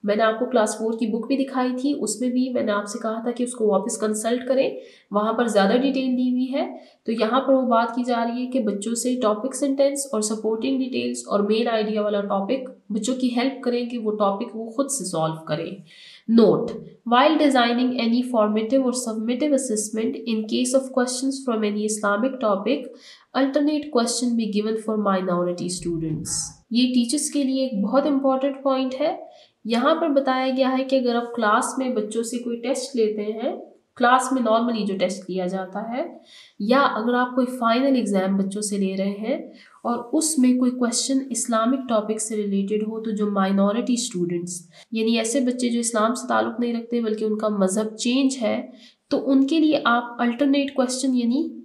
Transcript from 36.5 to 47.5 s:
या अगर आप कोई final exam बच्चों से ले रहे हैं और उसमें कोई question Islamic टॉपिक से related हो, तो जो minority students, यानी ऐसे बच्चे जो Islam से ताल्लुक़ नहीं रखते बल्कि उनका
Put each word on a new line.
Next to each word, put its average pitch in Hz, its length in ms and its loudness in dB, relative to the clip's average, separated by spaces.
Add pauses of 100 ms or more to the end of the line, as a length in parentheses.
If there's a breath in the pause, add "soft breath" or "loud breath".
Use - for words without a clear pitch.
या 233 200 4
अगर 247 340 0
आप 247 200 0
कोई 247 120 2
final 254 500 2
exam 196 420 2
बच्चों 196 220 -2
से 208 180 -4
ले 190 160 0
रहे 196 160 0
हैं 220 420 -6 (320 loud breath)
और 233 140 -2 (160)
उसमें 254 440 4
कोई 254 120 2
question 254 500 0 (120)
Islamic 233 560 0
टॉपिक 220 320 0
से 220 160 -4
related 202 500 0
हो, 220 140 -6
तो 226 100 -6
जो 208 200 0
minority 202 680 2
students, 175 600 -4 (360 loud breath)
यानी 226 240 2
ऐसे 226 220 0
बच्चे 247 280 0
जो 233 120 0
Islam 226 340 0
से - 140 -8
ताल्लुक़ 233 320 0
नहीं 240 140 0
रखते 233 260 -2
बल्कि 214 240 -2
उनका 214 240 0 (100)